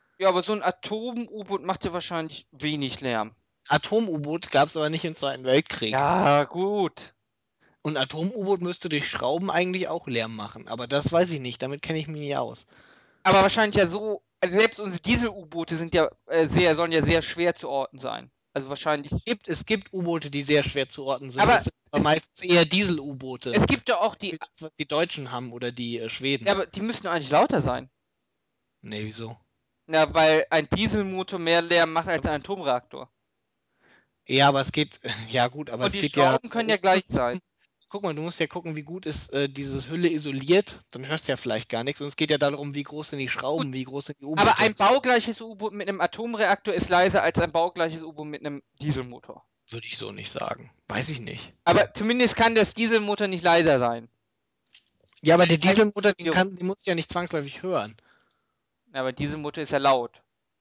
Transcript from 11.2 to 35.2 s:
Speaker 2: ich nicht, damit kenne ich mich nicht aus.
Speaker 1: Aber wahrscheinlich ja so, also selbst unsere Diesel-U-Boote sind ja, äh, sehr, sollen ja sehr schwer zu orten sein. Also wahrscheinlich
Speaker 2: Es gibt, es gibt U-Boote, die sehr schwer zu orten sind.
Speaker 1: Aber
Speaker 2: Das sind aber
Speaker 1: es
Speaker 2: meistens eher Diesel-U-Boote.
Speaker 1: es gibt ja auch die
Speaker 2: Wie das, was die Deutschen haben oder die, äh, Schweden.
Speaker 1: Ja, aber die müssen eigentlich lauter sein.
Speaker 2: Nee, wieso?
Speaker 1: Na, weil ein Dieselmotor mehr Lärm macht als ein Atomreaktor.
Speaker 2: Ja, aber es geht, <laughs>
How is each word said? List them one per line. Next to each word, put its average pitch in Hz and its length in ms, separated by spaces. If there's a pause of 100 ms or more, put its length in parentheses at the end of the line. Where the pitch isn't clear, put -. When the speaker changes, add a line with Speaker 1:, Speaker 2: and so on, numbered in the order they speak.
Speaker 2:
ich 151 100
nicht, 123 200
damit 139 200
kenne 160 180
ich 147 80
mich 156 140
nicht 143 160
aus. 117 280 (580)
Speaker 1:
Aber 190 180
wahrscheinlich 208 400
ja 185 60
so, 208 360 (180)
also 185 160
selbst 220 220
unsere 190 220
Diesel-U-Boote 190 760
sind 165 180
ja, 160 140 (180)
äh, 160 200
sehr, 160 280
sollen 165 160
ja 160 120
sehr 160 180
schwer 170 340
zu - 140
orten 135 300
sein. 123 300 (240)
Also 135 160
wahrscheinlich 143 420
Speaker 2:
Es - 140
gibt, 226 240
es 160 160
gibt 208 280
U-Boote, 170 380
die 143 120
sehr 143 200
schwer 131 240
zu 139 180
orten 135 260
sind. 123 100
Speaker 1:
Aber 226 120
Speaker 2:
Das 214 120
sind - 80 (180)
aber 151 80
Speaker 1:
es 151 40
Speaker 2:
meistens 156 400
eher 175 220
Diesel-U-Boote. 139 880
Speaker 1:
es 208 140
gibt 254 220
ja 208 100
auch - 160
die 185 180
Speaker 2:
Wie 156 40
das, - 240
was 156 180
die 147 80
Deutschen 151 440
haben 123 200
oder 120 200
die, 120 280
äh, 113 100
Schweden. 131 360
Speaker 1:
Ja, 101 80
aber - 140
die - 140
müssen 226 260
eigentlich 160 240
lauter 214 300
sein. 127 280 (920)
Speaker 2:
Nee, 107 240
wieso? 113 320 (500)
Speaker 1:
Na, 156 260
weil 156 360
ein 156 200
Dieselmotor 196 720
mehr 170 220
Lärm 170 320
macht 165 140
als 170 180
ein 151 160
Atomreaktor. 139 720 (1160)
Speaker 2:
Ja, 135 200
aber 139 140
es 135 100
geht, - 320
<laughs> 110 260